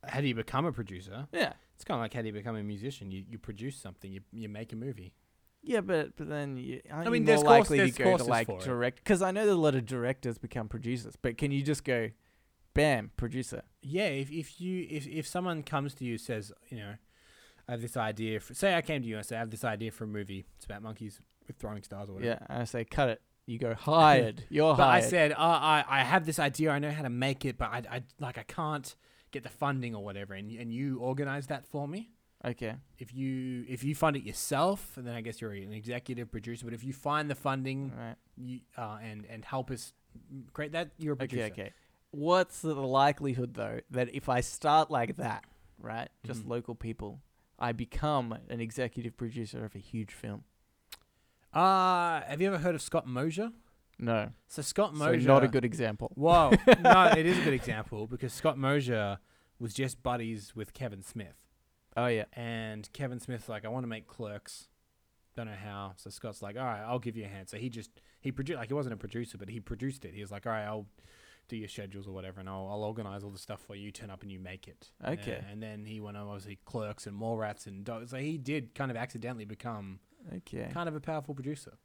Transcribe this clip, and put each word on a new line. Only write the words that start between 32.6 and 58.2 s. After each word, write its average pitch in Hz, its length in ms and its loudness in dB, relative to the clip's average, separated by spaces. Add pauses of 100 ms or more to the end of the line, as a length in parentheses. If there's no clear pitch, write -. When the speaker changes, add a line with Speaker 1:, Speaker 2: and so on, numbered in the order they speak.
Speaker 1:
If 113 120 -14
you, 131 560 -4
if 127 160 -8
you 143 120 0
fund 151 200 4
it 139 80 -4
yourself, 147 720 0
then 120 200 -8
I 117 60 -6
guess 113 200 -8
you're 110 120 -6
an 101 200 -10
executive 120 580 -8
producer. 113 340 -8
But 117 100 -8
if 110 80 -12
you 131 100 -6
find 147 340 -2
the 143 60 -2
funding, 135 640 -4
Speaker 2:
Right. 117 180 -10 (220)
Speaker 1:
you, 127 220 -10 (180)
uh, 107 240 -8
and, 107 260 -10
and 110 160 -14
help 131 280 -4
us 117 220 -10 (600)
create 151 200 -6
that, 165 260 -2
you're 151 140 0
a - 20 0
Speaker 2:
Okay, 131 120 -4
Speaker 1:
producer. 120 260 -2
Speaker 2:
okay. 101 180 -8 (400)
What's 175 500 2
the 156 140 0
likelihood, 135 800 4
though, 110 240 -4 (100)
that 123 240 -2
if 139 160 -8
I 123 120 4
start 156 500 4
like 117 240 0
that, 113 300 -6 (340)
right, 113 280 -8 (160)
just 117 180 -6
Speaker 1:
Mm-hmm. 104 100 -8
Speaker 2:
local 120 240 -4
people, 113 480 -8 (340)
I 120 140 -2
become 120 680 -2 (120)
an 120 120 -4
executive 117 560 -4
producer 117 480 -6
of 104 80 -10
a 101 60 -12
huge 107 340 -6
film? 104 300 -8 (1080)
Speaker 1:
Uh, 180 760 6
have 147 140 -2
you 190 60 4
ever 196 120 2
heard 170 160 2
of 143 80 -4
Scott - 240 0
Mosier? 156 460 -2 (440)
Speaker 2:
No. 113 320 0 (200)
Speaker 1:
So - 120 -8
Scott 196 300 2
Speaker 2:
So 151 80 -6
Speaker 1:
Mosier 123 280 4
Speaker 2:
not 135 160 10
a 135 40 6
good 123 180 2
example. 113 480 -2
Speaker 1:
Whoa. 160 380 8 (160)
Speaker 2:
<laughs> 254 140 12
Speaker 1:
No, 190 240 12 (120)
it 160 80 4
is 180 140 4
a - 20 0
good 151 120 4
example 110 520 -4
because 120 280 -6